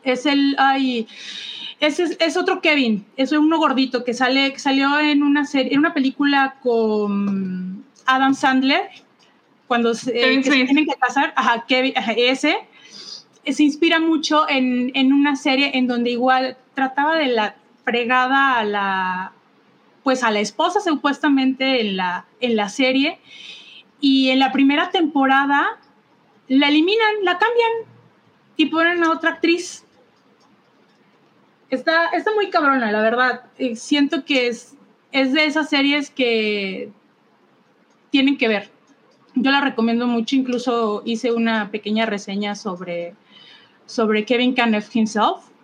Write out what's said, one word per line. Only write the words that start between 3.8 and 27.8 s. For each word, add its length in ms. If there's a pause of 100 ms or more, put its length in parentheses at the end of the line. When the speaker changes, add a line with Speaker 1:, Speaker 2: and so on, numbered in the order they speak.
Speaker 1:
que 80
sale, 400
que 60
salió 420
en 220
una 240
serie, 260
en 60
una 160
película 680
con 1200 (220)
Adam 300
Sandler, 560 (760)
cuando 280
se, 160
eh, 100
Speaker 2:
Kevin 220
Speaker 1:
que 80
se 60
Speaker 2:
Smith. 100
Speaker 1:
tienen 200
que 100
casar. 380
Ajá, 320
Kevin, 300
ajá, 160
ese. 460 (880)
Se 160
inspira 360
mucho 480
en, 480
en 200
una 200
serie 440
en 80
donde 240
igual 480 (160)
trataba 420
de 120
la 280 (260)
fregada 760
a 60
la, 680 (680)
pues, 200
a 80
la 100
esposa 420
supuestamente 1000
en 160
la, 300 (140)
en 160
la 120
serie, 500 (840)
y 260
en 100
la 140
primera 380
temporada 880 (680)
la 200
eliminan, 560
la 140
cambian 320 (880)